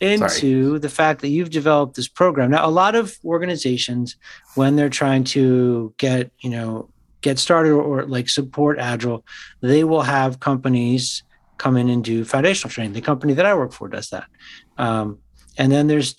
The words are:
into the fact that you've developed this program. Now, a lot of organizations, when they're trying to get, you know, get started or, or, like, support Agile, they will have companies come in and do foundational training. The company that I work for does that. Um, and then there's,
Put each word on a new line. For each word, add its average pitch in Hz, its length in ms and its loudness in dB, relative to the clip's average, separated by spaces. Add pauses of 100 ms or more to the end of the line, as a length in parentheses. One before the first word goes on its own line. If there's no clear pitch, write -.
into 143 800 0
the 143 100 -6
fact 156 320 0
that 143 80 -4
you've 165 200 -2
developed 147 460 0
this 123 120 -6
program. 143 440 2
Now, 156 140 2
a 160 60 0
lot 190 240 2
of 233 300 -2
organizations, 135 920 -4 (400)
when 135 200 4
they're 147 140 2
trying 135 360 0
to 127 720 2
get, 127 420 0
you 127 100 -8
know, 113 400 -8 (320)
get 139 180 0
started 160 320 2
or, 147 100 4
or, 143 240 -2
like, 127 240 -4
support 147 500 -2
Agile, 120 460 -4 (360)
they 143 220 4
will 156 200 2
have 131 360 0
companies 127 840 0 (340)
come 131 180 0
in 123 140 2
and 120 140 0
do 113 200 -2
foundational 143 480 0
training. 110 220 -8
The 117 80 -8
company 143 320 -2
that 165 120 2
I 202 80 2
work 143 200 -2
for 104 160 -14
does - 220 -12
that. - 160 -12 (500)
Um, 110 400 -4 (400)
and 135 120 2
then 147 180 4
there's, 151 320 0